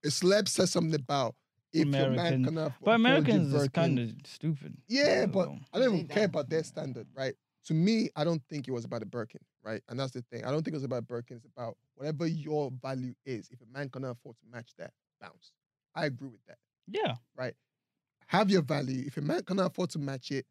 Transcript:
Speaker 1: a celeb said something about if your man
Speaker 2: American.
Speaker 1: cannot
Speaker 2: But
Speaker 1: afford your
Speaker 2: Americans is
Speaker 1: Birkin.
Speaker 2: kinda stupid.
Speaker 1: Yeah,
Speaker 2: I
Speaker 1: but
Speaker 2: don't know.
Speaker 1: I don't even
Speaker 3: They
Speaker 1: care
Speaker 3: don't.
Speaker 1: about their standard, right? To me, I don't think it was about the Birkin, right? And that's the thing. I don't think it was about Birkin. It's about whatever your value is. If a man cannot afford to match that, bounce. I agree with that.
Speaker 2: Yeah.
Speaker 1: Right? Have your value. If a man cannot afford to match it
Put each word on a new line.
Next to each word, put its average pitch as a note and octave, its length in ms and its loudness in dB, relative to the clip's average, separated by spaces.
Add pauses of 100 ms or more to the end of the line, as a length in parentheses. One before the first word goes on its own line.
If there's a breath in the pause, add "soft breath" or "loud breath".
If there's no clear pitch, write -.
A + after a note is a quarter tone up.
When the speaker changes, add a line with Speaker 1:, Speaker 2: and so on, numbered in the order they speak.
Speaker 1:
a D3+ 40 0
celeb F#3+ 400 4
said F#3 200 2
something E3 260 2
about C#3 400 0 (380)
if D#3+ 120 2
your - 80 4
man C3+ 220 4
Speaker 2:
American. C#3 300 2
Speaker 1:
cannot D#3 200 0
Speaker 2:
But - 80 -2
Speaker 1:
afford - 140 -6
your A3 80 6
Speaker 2:
Americans A#3 540 6
is C#3 40 0 (160)
Speaker 1:
Birkin. E3 280 2
Speaker 2:
kinda A#2 160 -2 (120)
stupid. D3 520 -6 (120)
Speaker 1:
Yeah, C#4 340 4
Speaker 2:
I G#3 40 2
Speaker 1:
but F3+ 180 2
Speaker 2:
don't D3 100 -6
know. C#3+ 60 -12 (120)
Speaker 1:
I F#3+ 60 -2
don't B3 160 4
even E3 140 0
Speaker 3:
They - 60 -10
Speaker 1:
care G#3 100 4
Speaker 3:
don't. F#3 60 2
Speaker 1:
about D3 200 -2
their D#3+ 140 0
standard, C3 500 -8
right? C3+ 200 -4 (320)
To D#3 80 0
me, G#3+ 420 4
I D3+ 80 0
don't E3 240 0
think C#3+ 200 -8
it - 40 -6
was A#2 120 -4
about A#2 160 -6
the G2+ 60 -8
Birkin, A2+ 340 -8 (220)
right? G#2+ 260 -8
And B2 100 -8
that's C3+ 140 -4
the B2+ 100 -10
thing. A#2 220 -12
I B2 60 -4
don't D#3 140 0
think D#3 100 -4
it D3+ 40 -4
was C3+ 60 -4
about A#2+ 220 -4
Birkin. A#2+ 300 -10
It's A#2 100 -20
about A#2 300 -12 (200)
whatever D3+ 300 -4
your D3+ 440 -2 (120)
value B2+ 320 -6 (100)
is. A#2 260 -8
If B2 100 -20
a A2+ 60 -20 (120)
man C#3+ 120 -6
cannot C3+ 220 -8
afford - 260 -16
to - 60 -20 (120)
match A#2 220 -16
that, - 140 -12 (280)
bounce. - 320 -20 (420)
I D#3+ 120 -2
agree C3+ 220 -6
with G#2+ 180 -20
that. - 120 -20 (300)
Speaker 2:
Yeah. A3+ 260 -2 (220)
Speaker 1:
Right? B2+ 180 -6 (720)
Have G3 220 4
your F#3 120 6
value. C3 440 -2
If - 100 -10
a - 40 -6
man D4+ 220 -2
cannot F#3 280 0
afford F3+ 200 -2
to - 80 -6
match C3+ 320 -6
it C3+ 200 -4